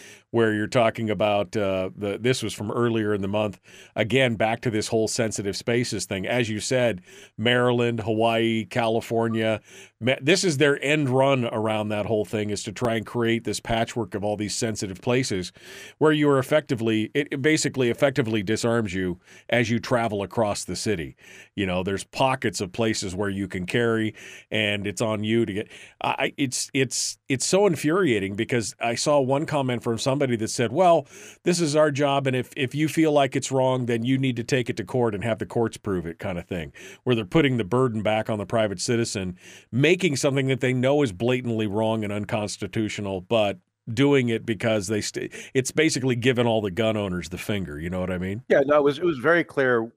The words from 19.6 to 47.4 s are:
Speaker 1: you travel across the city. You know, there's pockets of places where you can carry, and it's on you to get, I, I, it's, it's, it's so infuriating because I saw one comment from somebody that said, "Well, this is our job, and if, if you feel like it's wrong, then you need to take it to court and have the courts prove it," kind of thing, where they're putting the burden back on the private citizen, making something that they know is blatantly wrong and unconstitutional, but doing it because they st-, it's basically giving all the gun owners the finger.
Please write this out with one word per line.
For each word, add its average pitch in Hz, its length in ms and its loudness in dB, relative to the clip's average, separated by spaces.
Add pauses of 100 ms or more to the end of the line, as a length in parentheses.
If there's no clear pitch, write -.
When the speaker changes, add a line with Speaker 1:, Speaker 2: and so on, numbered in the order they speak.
Speaker 1:
you 117 100 0
travel 113 420 0
across 101 440 -2
the 90 100 -6
city. 82 400 -4 (400)
You 98 100 0
know, 90 160 0
there's 175 220 -2
pockets 131 560 0
of 95 140 -6
places 107 420 -2
where 101 140 -2
you 98 180 -4
can 90 180 -6
carry, 113 480 0 (380)
and 104 340 0
it's 101 160 -4
on 110 220 -2
you 113 220 2
to 101 80 -4
get, 104 180 -8 (300)
I, - 80 -2
I, - 260 -4
it's, - 380 -4
it's, - 460 -2 (100)
it's 131 160 -2
so 196 220 4
infuriating 139 680 2
because 110 460 -2
I 117 140 -2
saw 147 260 2
one 135 240 0
comment 131 360 -2
from 117 160 -2
somebody 135 280 0
that 110 240 0
said, 117 220 -2
"Well, 170 340 4 (380)
this 175 180 0
is 147 140 0
our 151 160 4
job, 139 340 0
and 131 100 0
if, 123 220 -2
if 131 160 -4
you 151 140 0
feel 160 240 2
like 139 240 4
it's 135 160 -4
wrong, 131 340 2
then 117 180 0
you 131 140 2
need 131 200 0
to 113 60 -4
take 127 280 0
it - 60 -8
to 110 60 -4
court 117 300 0
and 95 100 -4
have 110 140 0
the 104 80 -6
courts 113 320 -2
prove 90 300 -4
it," 82 100 -10
kind 92 220 -6
of - 80 -10
thing, 80 260 -6 (300)
where 123 120 2
they're 110 100 0
putting 139 320 2
the 113 60 0
burden 117 380 0
back 110 260 0
on 110 120 -2
the 98 80 -4
private 107 340 0
citizen, 110 560 -2 (340)
making 156 440 2
something 135 320 0
that 135 140 0
they 127 120 2
know 135 300 2
is 120 80 0
blatantly 117 560 0
wrong 110 360 0
and 101 80 -4
unconstitutional, 104 1120 -4
but 101 380 2 (340)
doing 135 360 4
it 113 180 -4
because 107 400 0
they 107 140 0
st-, - 300 -8 (220)
it's 131 180 0
basically 139 440 2
giving 120 320 2
all 113 140 2
the 101 100 -2
gun 110 260 0
owners 90 320 -4
the 87 80 -8
finger. 82 420 -6